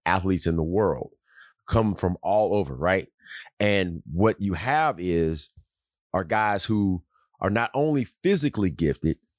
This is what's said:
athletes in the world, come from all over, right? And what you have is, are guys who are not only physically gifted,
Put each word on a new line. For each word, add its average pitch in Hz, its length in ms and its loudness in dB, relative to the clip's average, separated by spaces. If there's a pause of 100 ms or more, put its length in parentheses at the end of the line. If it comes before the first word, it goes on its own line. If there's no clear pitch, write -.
athletes 92 420 2
in 82 100 2
the 80 80 0
world, 90 480 0 (540)
come 110 280 2
from 90 280 0
all 101 320 2
over, 80 200 -2
right? 90 340 0 (520)
And 98 420 0 (100)
what 101 280 2
you 98 140 -2
have 135 440 -2
is, 85 520 0 (600)
are 95 120 -2
guys 104 400 0
who 101 400 0 (360)
are 101 100 0
not 117 220 0
only 143 320 0
physically 143 680 0
gifted, 76 480 -2 (200)